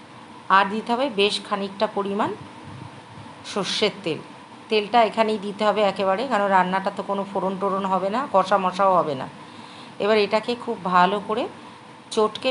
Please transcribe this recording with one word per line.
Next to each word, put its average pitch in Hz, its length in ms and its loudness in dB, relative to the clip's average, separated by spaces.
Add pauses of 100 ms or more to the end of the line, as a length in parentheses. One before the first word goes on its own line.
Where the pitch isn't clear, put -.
(560)
আর 202 160 8
দিতে 220 200 -4
হবে 247 140 0 (120)
বেশ 202 160 4 (120)
খানিকটা 202 400 -4 (100)
পরিমাণ 202 340 -2 (1200)
সর্ষের 196 420 0 (100)
তেল। 151 140 -2 (500)
তেলটা 214 300 2 (100)
এখানেই 220 380 0
দিতে 202 220 -6
হবে 202 120 2 (100)
একেবারে, 190 320 0 (100)
কারণ 202 240 2
রান্নাটা 185 420 2
তো 196 120 -4
কোনো 196 200 -2
ফোড়ন 190 300 -2
টোড়ন 196 320 -2
হবে 190 220 2
না, 247 60 0 (120)
কষা 196 320 4
মশাও 185 340 4
হবে 151 220 2
না। - 60 -8 (720)
এবার 214 160 4 (100)
এটাকে 214 260 0 (120)
খুব 233 120 -4 (180)
ভালো 185 220 6 (120)
করে 226 160 -2 (680)
চটকে 214 360 2